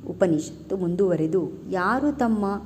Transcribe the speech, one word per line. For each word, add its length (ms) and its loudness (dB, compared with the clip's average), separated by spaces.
ಉಪನಿಷತ್ತು 680 0
ಮುಂದುವರೆದು, 920 0
ಯಾರು 480 0
ತಮ್ಮ 260 2